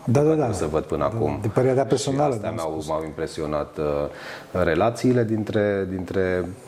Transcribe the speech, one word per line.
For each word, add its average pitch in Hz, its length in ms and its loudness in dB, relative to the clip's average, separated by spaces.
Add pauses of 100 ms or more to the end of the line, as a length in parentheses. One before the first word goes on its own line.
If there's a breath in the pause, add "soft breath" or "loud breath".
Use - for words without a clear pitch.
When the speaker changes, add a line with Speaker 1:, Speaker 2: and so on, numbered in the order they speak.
Speaker 1:
Da, 127 160 4
da, 151 80 4
Speaker 2:
apucat 151 200 2
Speaker 1:
da. 104 40 -2
Speaker 2:
să 85 120 -2
văd 76 180 0
până 73 260 -2
Speaker 1:
Da, 110 80 -6
Speaker 2:
acum. 73 240 0
Speaker 1:
de 110 60 -2
părerea 131 360 2
Speaker 2:
Și 120 60 -2
Speaker 1:
personală, 139 440 2
Speaker 2:
astea 98 160 -4
Speaker 1:
v-am 85 80 -6
Speaker 2:
m-au, 80 140 -4
Speaker 1:
spus. 78 160 -6
Speaker 2:
m-au 78 180 -2
impresionat, 76 720 -4
uh, 73 840 -2
relațiile 117 600 4
dintre, 104 680 0
dintre 92 560 0 (220)